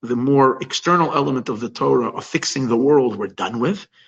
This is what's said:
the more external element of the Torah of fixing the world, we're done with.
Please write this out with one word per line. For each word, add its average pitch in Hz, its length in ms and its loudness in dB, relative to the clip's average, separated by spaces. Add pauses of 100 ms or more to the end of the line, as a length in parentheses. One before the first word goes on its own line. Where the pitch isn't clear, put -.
the 120 140 -4
more 131 440 2
external 170 540 0
element 131 340 -2
of 110 120 -6
the 117 100 -6
Torah 131 400 0
of 107 160 -10
fixing - 420 -4
the 117 80 2
world, 131 400 4
we're 101 120 -6
done 98 300 -6
with. 175 280 -2 (220)